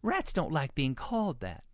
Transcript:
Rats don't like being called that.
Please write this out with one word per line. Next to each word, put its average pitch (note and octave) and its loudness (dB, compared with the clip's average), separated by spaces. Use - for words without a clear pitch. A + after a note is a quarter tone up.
Rats F4 0
don't - 2
like C#3 0
being C3+ 2
called G#3 0
that. F2+ -6